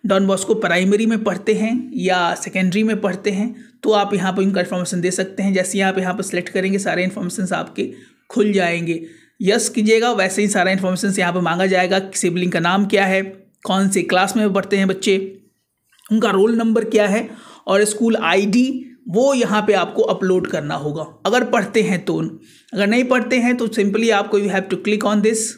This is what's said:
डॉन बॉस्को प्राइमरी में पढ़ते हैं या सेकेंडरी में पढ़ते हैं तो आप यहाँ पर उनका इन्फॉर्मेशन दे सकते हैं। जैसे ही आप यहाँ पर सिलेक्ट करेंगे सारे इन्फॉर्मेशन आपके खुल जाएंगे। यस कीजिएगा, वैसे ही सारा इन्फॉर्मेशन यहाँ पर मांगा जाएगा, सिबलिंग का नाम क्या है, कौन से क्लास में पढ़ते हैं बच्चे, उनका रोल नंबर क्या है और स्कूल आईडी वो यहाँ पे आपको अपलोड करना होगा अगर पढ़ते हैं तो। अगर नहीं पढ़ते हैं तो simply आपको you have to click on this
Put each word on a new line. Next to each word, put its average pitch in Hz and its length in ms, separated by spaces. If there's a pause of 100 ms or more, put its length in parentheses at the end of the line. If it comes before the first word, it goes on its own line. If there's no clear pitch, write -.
डॉन 196 220
बॉस्को 196 280
प्राइमरी 196 500
में 220 180
पढ़ते 202 300
हैं 220 180 (240)
या 180 220 (180)
सेकेंडरी 185 480
में 220 180
पढ़ते 180 300
हैं 208 220 (300)
तो - 80
आप 202 220
यहाँ 185 200
पर 190 100
उनका 190 180
इन्फॉर्मेशन 180 400
दे 175 100
सकते 190 320
हैं। 196 100
जैसे 185 240
ही 196 40
आप 190 160
यहाँ 185 160
पर 190 100
सिलेक्ट 180 260
करेंगे 190 300
सारे 180 240
इन्फॉर्मेशन 180 520
आपके - 340 (400)
खुल 214 240
जाएंगे। 170 480 (400)
यस 202 280
कीजिएगा, 226 420
वैसे 190 300
ही 208 60
सारा 190 240
इन्फॉर्मेशन 185 480
यहाँ 175 140
पर 180 80
मांगा 175 240
जाएगा, 190 360 (140)
सिबलिंग 180 360
का 175 80
नाम 185 260
क्या 196 200
है, 190 160 (420)
कौन 196 260
से 190 140
क्लास 190 340
में 214 160
पढ़ते 190 240
हैं 190 100
बच्चे, 190 300 (960)
उनका 214 200
रोल 208 240
नंबर 226 300
क्या 208 220
है 208 200 (400)
और 202 180
स्कूल 226 300
आईडी 202 680 (240)
वो 247 240
यहाँ 214 340
पे 208 60
आपको 175 300
अपलोड 185 440
करना 156 280
होगा 147 300 (200)
अगर 240 180
पढ़ते 220 380
हैं 180 240
तो। 165 120 (560)
अगर 202 140
नहीं 240 160
पढ़ते 247 340
हैं 247 200
तो 240 100
simply 214 440
आपको 202 280
you 202 100
have 190 200
to 185 80
click 208 280
on 208 180
this 220 160 (180)